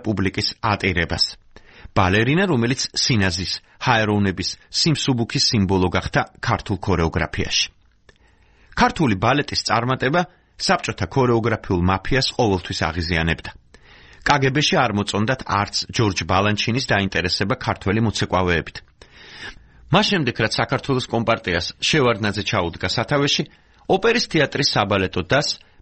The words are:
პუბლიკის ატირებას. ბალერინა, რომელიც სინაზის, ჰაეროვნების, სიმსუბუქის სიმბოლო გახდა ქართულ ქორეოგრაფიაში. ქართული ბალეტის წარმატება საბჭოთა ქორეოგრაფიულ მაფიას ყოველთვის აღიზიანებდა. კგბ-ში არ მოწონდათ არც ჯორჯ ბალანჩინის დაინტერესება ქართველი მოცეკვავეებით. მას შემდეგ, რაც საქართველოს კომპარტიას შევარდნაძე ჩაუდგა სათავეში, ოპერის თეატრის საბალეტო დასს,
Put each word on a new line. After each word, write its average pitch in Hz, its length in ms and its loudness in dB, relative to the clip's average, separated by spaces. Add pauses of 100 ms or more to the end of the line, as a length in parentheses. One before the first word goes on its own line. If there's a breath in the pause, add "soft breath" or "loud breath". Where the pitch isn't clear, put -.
პუბლიკის 98 460 -2 (100)
ატირებას. 92 680 0 (640 loud breath)
ბალერინა, 113 580 4
რომელიც 123 340 0 (100)
სინაზის, 95 640 0 (240 soft breath)
ჰაეროვნების, 104 760 2 (160 soft breath)
სიმსუბუქის - 800 0
სიმბოლო 95 420 2
გახდა 92 320 0 (140)
ქართულ - 420 -4
ქორეოგრაფიაში. - 1040 -2 (960 soft breath)
ქართული 180 400 2
ბალეტის 117 440 0
წარმატება 127 640 0 (360 soft breath)
საბჭოთა - 480 -2
ქორეოგრაფიულ 113 760 2
მაფიას 95 460 2
ყოველთვის 98 500 0
აღიზიანებდა. 82 680 -2 (680 loud breath)
კგბ-ში 143 580 2
არ 127 180 2
მოწონდათ 101 500 0
არც 101 320 -2 (120)
ჯორჯ 104 360 0
ბალანჩინის 104 640 0
დაინტერესება 98 680 0
ქართველი 101 440 -2
მოცეკვავეებით. 92 760 0 (1120 loud breath)
მას 202 160 2
შემდეგ, 147 300 0
რაც 110 180 0
საქართველოს 127 540 -2
კომპარტიას 110 580 0 (100)
შევარდნაძე 110 680 0
ჩაუდგა 87 440 -2
სათავეში, 143 540 0 (460 soft breath)
ოპერის 226 400 2
თეატრის 143 440 0
საბალეტო 95 520 0
დასს, 131 340 -2 (240 soft breath)